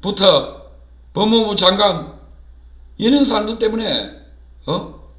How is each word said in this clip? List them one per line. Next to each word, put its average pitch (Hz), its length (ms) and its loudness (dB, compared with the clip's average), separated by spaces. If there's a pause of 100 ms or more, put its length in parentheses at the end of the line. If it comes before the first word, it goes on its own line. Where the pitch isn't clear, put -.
부터 185 680 0 (420)
법무부 214 440 2
장관, 185 600 0 (800)
이런 269 260 4
사람들 226 340 -4
때문에, 202 680 -4 (400)
어? 165 520 -8